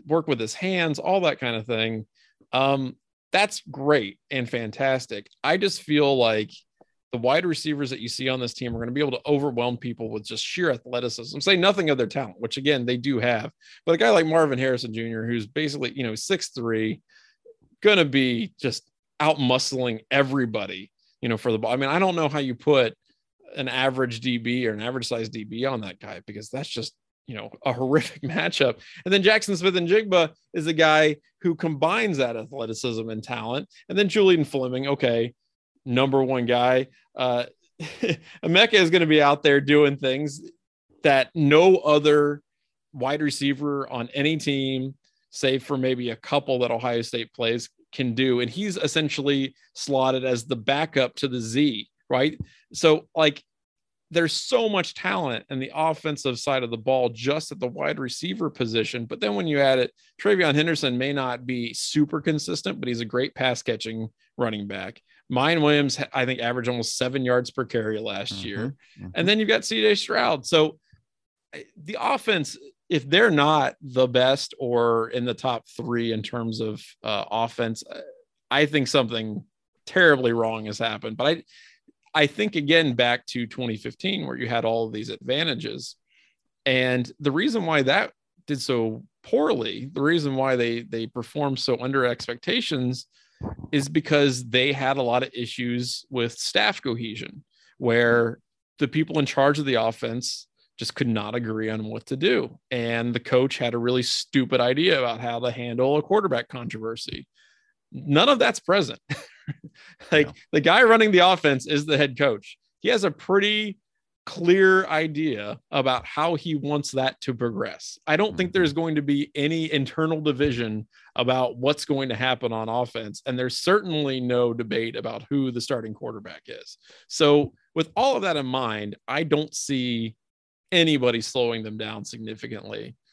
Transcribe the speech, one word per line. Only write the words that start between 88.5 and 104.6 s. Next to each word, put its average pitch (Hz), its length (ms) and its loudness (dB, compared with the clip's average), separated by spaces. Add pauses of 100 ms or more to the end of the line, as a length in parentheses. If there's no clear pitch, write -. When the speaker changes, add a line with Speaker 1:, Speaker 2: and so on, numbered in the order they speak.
Speaker 1:
so 113 420 -2 (220)
poorly, 135 680 -2
the 139 100 -4
reason 147 340 2
why 131 180 2
they, 117 280 0
they 113 240 -6
performed 135 520 -4
so 127 220 0
under 135 240 0
expectations 127 1040 -4 (640)
is 139 160 0
because 143 600 2
they 127 240 2
had 135 240 0
a 139 60 -2
lot 123 220 2
of 127 100 -10
issues 120 720 -6
with 120 260 -2
staff 208 460 0
cohesion, 117 640 -8 (360)
where 117 600 2 (400)
the 147 80 0
people 156 320 -2
in 143 80 2
charge 143 320 2
of 147 80 -2
the 135 80 0
offense 113 720 -4 (320)
just - 160 -8
could 127 140 0
not 110 260 -2
agree 110 340 -4
on 110 180 -4
what 113 200 -10
to 135 100 -6
do. 165 420 0 (120)
And 117 420 -2
the 113 80 -2
coach 131 380 2
had 120 160 -2
a 120 40 -2
really 123 240 2
stupid 127 580 0